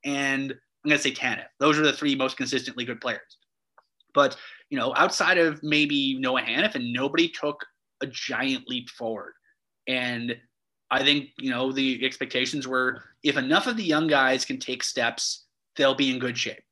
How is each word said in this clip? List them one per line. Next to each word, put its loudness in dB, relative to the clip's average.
and -2
I'm -8
gonna 4
say 0
Tanev. -6
Those 4
are 2
the 4
three 0
most -2
consistently -4
good -8
players. -8
But, 4
you -4
know, -2
outside 4
of 2
maybe 2
Noah 2
Hanifin, -2
nobody 2
took -6
a -4
giant -4
leap -8
forward. -8
And -4
I 2
think, 2
you -4
know, -2
the -2
expectations -2
were -2
if 2
enough 2
of -2
the -4
young 2
guys 4
can -6
take -6
steps, -4
they'll 4
be 2
in -2
good -4
shape. -6